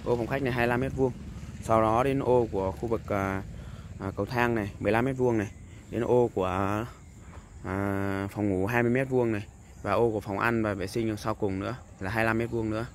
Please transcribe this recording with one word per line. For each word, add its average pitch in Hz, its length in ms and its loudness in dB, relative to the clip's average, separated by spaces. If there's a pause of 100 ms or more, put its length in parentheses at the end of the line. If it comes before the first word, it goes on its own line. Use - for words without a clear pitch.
Ô 120 120 2
phòng 113 100 -2
khách 135 160 -2
này 127 100 0
hai 120 140 2
mươi - 20 2
lăm 123 120 2
mét 135 160 -2
vuông. 131 160 2 (500)
Sau 110 200 6
đó 110 200 4
đến 135 180 2
ô 120 320 4
của 95 200 0
khu 117 160 -4
vực, 113 200 0
à, 98 340 0 (580)
à, 98 160 -4
cầu 101 100 0
thang 120 280 2
này, 101 240 0
mười 101 140 2
lăm 120 120 4
mét 131 120 0
vuông 123 220 4
này. 101 120 0 (400)
Đến 117 140 -2
ô 120 300 6
của, 98 500 0 (800)
à, 98 680 -2
phòng 104 200 -2
ngủ 95 160 2
hai 120 160 2
mươi 117 100 4
mét 131 160 0
vuông 120 240 2
này. 101 140 -4 (360)
Và 101 100 0
ô 113 180 4
của 107 100 -2
phòng 98 180 -4
ăn 113 240 2
và 104 120 0
vệ 95 120 -4
sinh 113 220 -2
đằng 107 80 -2
sau 110 180 -4
cùng 95 260 -2
nữa 110 160 -4 (240)
là 95 100 -4
hai 113 140 2
mươi - 20 4
lăm 113 120 2
mét 117 120 -2
vuông 113 200 -2
nữa. 110 240 -4